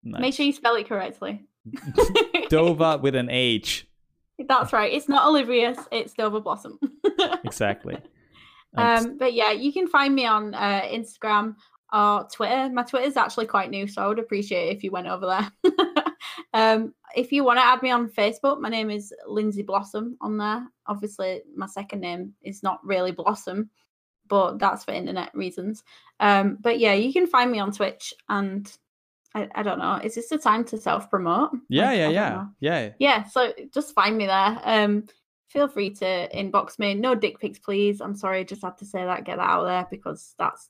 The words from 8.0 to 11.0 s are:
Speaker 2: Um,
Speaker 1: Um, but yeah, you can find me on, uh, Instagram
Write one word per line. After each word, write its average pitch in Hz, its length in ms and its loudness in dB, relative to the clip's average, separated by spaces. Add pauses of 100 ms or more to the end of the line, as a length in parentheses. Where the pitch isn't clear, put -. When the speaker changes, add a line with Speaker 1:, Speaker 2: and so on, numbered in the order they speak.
Speaker 2:
Um, 233 100 2 (200)
Speaker 1:
Um, 285 120 -10
but 254 160 2
yeah, 214 180 2
you 254 200 0
can 370 140 0
find 277 280 4
me 262 120 2
on, 214 280 2
uh, 202 300 0
Instagram 214 680 -2 (380)